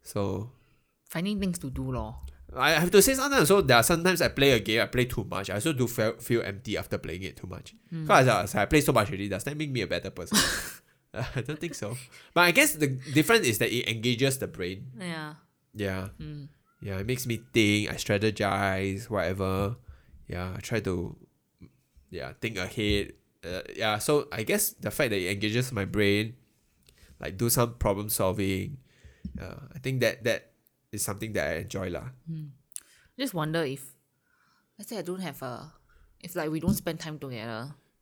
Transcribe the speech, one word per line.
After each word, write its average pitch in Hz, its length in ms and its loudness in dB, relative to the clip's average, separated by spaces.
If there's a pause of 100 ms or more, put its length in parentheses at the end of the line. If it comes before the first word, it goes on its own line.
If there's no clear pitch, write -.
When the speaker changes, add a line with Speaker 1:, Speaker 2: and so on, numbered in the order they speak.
Speaker 1:
So 98 480 -4 (580)
Speaker 2:
Finding 196 320 -4
things 180 180 -2
to 139 100 -8
do 131 220 -6
lor. 113 240 -6 (400)
Speaker 1:
I 131 160 4
have 165 200 4
to 202 100 12
say 269 120 6
sometimes. 269 360 4
So 196 120 8
there 131 160 8
are 117 60 8
sometimes 170 380 4
I 120 80 4
play 139 220 6
a 117 80 6
game, 110 220 2
I 98 40 4
play 123 180 0
too 120 220 -4
much. 95 240 -6
I 92 60 -2
also 127 180 0
do 123 140 2
feel, 117 260 0
feel - 280 -2
empty 98 360 -6
after 95 200 -4
playing 90 260 -8
it 90 120 -10
too - 120 -14
much. - 280 -14 (180)
Speaker 2:
Mm. 160 140 -8
Speaker 1:
'Cause 127 480 4
I, 104 60 2
I 101 40 4
play 156 140 4
so 143 140 2
much 107 160 4
already. 95 180 -6
Does 92 160 -6
that 143 140 -8
make 151 120 -6
me 127 120 -2
a 90 60 -4
better 87 220 -4
person? 90 280 -4 (400)
<laughs> - 360 -20
I 117 280 -6
don't 151 180 -8
think 170 160 -10
so. 107 220 -8 (360)
But 170 80 6
I 175 100 8
guess 277 240 4
the 151 120 0
difference 143 600 2
is 107 120 0
that 117 140 2
it 117 160 -2
engages 120 480 0
the 95 100 -6
brain. 95 400 -8 (100)
Speaker 2:
Yeah. 165 360 -10 (420)
Speaker 1:
Yeah. 95 320 -4 (140)
Speaker 2:
Mm. 147 260 -12 (340)
Speaker 1:
Yeah, 95 180 -8
it 101 80 -6
makes 127 200 -4
me 117 140 -2 (120)
think, 104 380 6
I - 40 -4
strategize, 98 1120 0
whatever. 95 680 0 (520)
Yeah, 90 280 -8
I - 40 -8
try 110 220 -4
to, 90 340 -4 (960)
yeah, 71 300 -10
think 110 180 -4
ahead. 101 560 0 (320)
Uh, 90 160 -6 (140)
yeah, 107 220 0
so 147 340 2
I 113 120 -4
guess - 280 0
the - 200 -6
fact 131 200 0
that 101 80 0
it 90 120 0
engages 110 400 0
my 101 140 -2
brain, 104 500 2 (840)
like, 87 180 -10
do 117 120 2
some 120 260 4
problem 104 340 0
solving, 95 680 0 (640)
uh, 95 140 -12 (180)
I 139 60 -10
think 131 220 -2
that, 113 240 2
that - 260 -2 (400)
is 104 120 -6
something 107 300 -6
that 82 140 0
I 82 140 -2
enjoy 95 280 -6
lah. 87 200 -8 (200)
Speaker 2:
Mm. 156 200 -10 (680)
Just 262 160 -4
wonder 160 300 -2
if, 139 300 -8 (840)
let's 208 120 -16
say 226 80 -8
I 185 40 -6
don't 180 200 -6
have 147 200 -8
a, 127 300 -10 (480)
if, - 160 -12
like, 156 160 -2
we 160 80 -2
don't 175 160 2
spend 165 240 -6
time 151 200 -10
together 120 540 -10 (280)